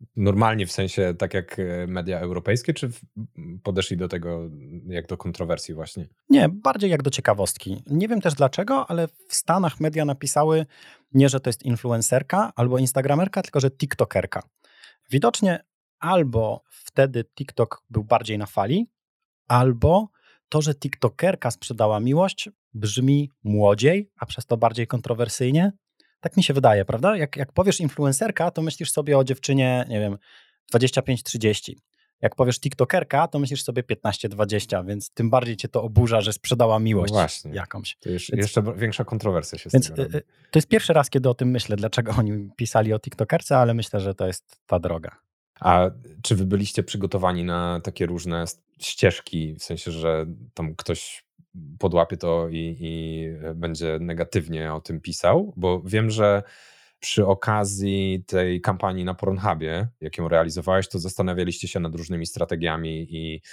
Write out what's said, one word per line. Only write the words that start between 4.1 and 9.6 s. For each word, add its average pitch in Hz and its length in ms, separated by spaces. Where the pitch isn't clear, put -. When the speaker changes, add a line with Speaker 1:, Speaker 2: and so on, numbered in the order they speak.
Speaker 1:
jak 87 200
do 90 100
kontrowersji 85 580
właśnie? 78 340
Speaker 2:
Nie, 262 180
bardziej 208 420
jak 151 120
do 135 80
ciekawostki. 101 760
Nie 170 220
wiem 226 120
też 170 140
dlaczego, 208 560
ale 170 180
w - 260
Stanach 175 460